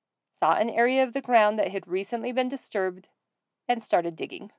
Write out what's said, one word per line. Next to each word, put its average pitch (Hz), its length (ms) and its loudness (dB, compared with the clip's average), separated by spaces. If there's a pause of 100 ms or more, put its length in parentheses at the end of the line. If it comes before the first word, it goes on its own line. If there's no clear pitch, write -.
(380)
saw 160 160 4
an 233 160 0
area 254 320 2
of 240 100 -2
the 269 80 -4
ground 220 380 4
that 190 140 0
had 196 140 -6
recently 226 460 -4
been 254 160 0
disturbed, 190 600 -6 (600)
and 233 140 -2
started 170 340 0
digging. 143 420 -10